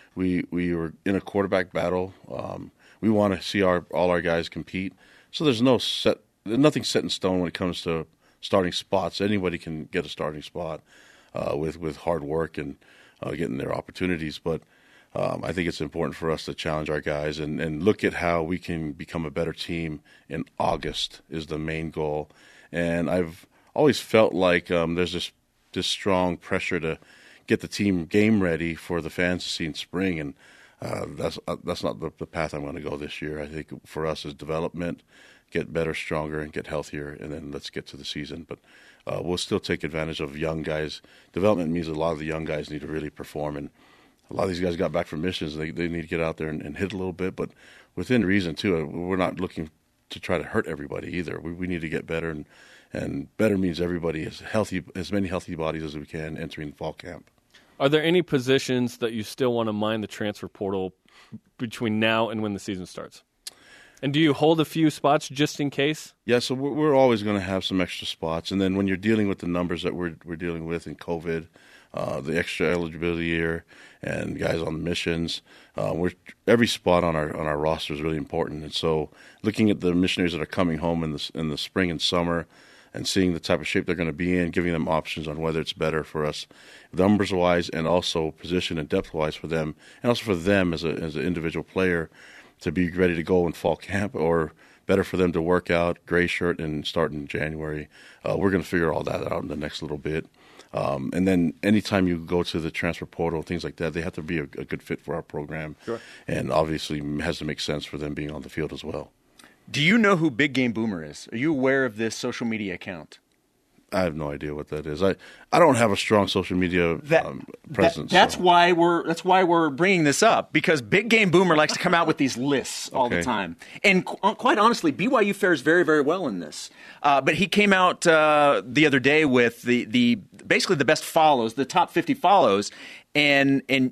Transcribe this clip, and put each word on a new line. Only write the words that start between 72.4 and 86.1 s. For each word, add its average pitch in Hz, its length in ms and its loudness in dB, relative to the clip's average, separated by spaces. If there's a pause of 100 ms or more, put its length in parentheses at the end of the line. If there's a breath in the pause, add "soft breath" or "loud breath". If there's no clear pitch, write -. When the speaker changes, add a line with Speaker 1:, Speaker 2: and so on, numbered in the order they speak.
Speaker 1:
eligibility 85 540 -2
year 82 400 -2 (360 loud breath)
and - 360 -6
guys 82 240 -2
on 82 220 -4
missions, 85 580 -2 (340 soft breath)
uh, 52 200 -2
we're, 87 160 0 (360)
every 117 200 6
spot 87 360 2
on 85 120 2
our, 76 200 -2
on 80 120 -4
our 76 100 0
roster 78 360 -2
is 73 80 -6
really 80 160 -2
important. 78 460 -6
And 73 100 -14
so 78 360 0 (320 soft breath)
looking 107 280 2
at 101 120 2
the 87 120 2
missionaries 87 400 2
that 78 80 -4
are 78 40 -4
coming 85 320 0
home 82 260 0
in 78 80 -4
the 73 80 -6
s-, - 140 -10
in 80 160 -4
the 73 80 -4
spring 92 320 -2
and 80 120 -4
summer, 85 440 0 (480 soft breath)
and - 140 -6
seeing 92 260 4
the 82 60 -4
type 87 200 0
of 76 80 -8
shape 90 180 0
they're 87 100 -2
gonna 82 180 -2
be 90 240 0
in, 87 140 0
giving 87 220 0
them 80 140 0
options 80 400 -2
on 76 140 -6
whether 80 180 0
it's 76 140 -6
better 78 300 -2
for 76 220 -4